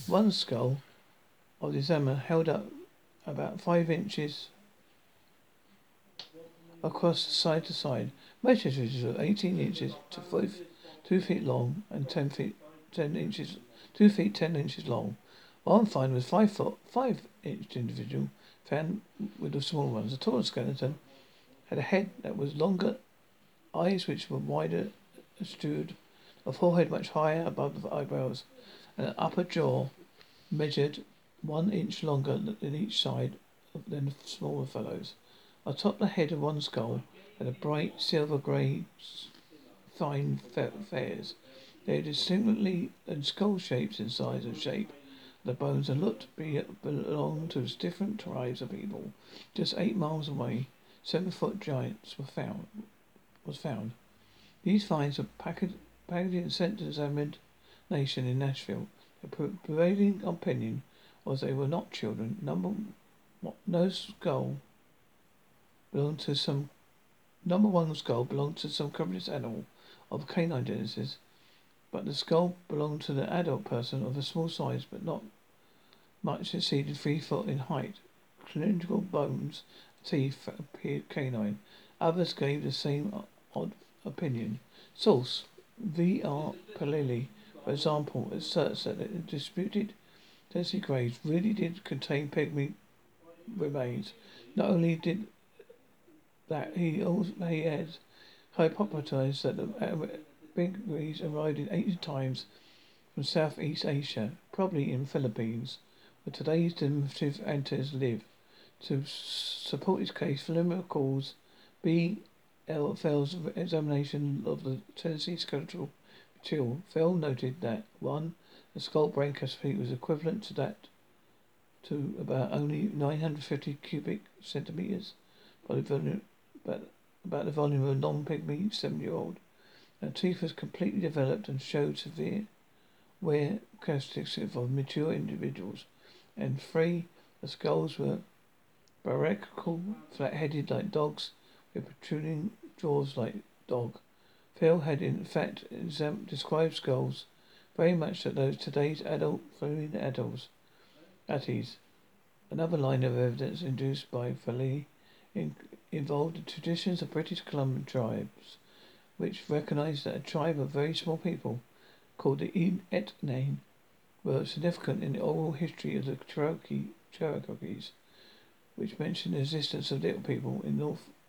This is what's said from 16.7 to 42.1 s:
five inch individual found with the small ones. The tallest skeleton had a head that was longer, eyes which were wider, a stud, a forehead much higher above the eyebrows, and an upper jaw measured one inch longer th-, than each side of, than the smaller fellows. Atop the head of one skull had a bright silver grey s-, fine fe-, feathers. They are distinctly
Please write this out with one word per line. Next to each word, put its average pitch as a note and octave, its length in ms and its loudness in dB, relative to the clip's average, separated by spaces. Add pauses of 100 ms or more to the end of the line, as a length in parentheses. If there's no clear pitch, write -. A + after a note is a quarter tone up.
five A#3 340 0 (220)
inch - 320 -6
individual B2+ 540 -2 (360)
found E3 360 -2 (360)
with D3+ 140 -4
the C#3+ 100 -2
small C#3+ 280 0
ones. A2+ 200 -2
The C3+ 80 -4
tallest A#3 300 0
skeleton C3+ 480 -2 (720)
had - 100 -2
a C3+ 60 2
head G3 260 2 (140)
that - 120 -4
was C#3+ 200 -2
longer, F3+ 400 2 (800)
eyes F3+ 320 2
which - 240 -4
were C#3 80 -2
wider, D#3 480 0 (520)
a G3 60 -6
stud, D3 480 -4 (500)
a - 80 -2
forehead E3+ 380 6
much - 200 -2
higher D#3 360 2
above D3 380 -2
the - 100 -4
eyebrows, C#3 520 -2 (520)
and - 80 0
an - 140 -2
upper E3 240 2
jaw C3+ 460 2 (600)
measured D3+ 540 2 (400)
one D#3+ 300 2
inch - 300 0
longer C#3+ 340 2
th-, C#3+ 220 -4
than C#3 160 -2
each - 260 0
side B2+ 320 0 (400)
of, D3+ 140 -10
than D3 180 -2
the C#3 80 -2 (120)
smaller C#3+ 420 -4
fellows. - 480 -6 (500)
Atop G3+ 320 0
the G#3 80 4
head E3+ 260 4
of D#3 80 -2
one D3 220 0
skull B2 400 -2 (380)
had - 80 -2
a B2 40 0
bright D3+ 480 -2
silver D3+ 380 2
grey C#3 460 2 (160)
s-, - 300 -14 (680)
fine C#3+ 420 0 (140)
fe-, B2 160 2 (180)
feathers. - 460 -4 (540)
They D3 100 4
are D3+ 60 0
distinctly F#3+ 880 2 (160)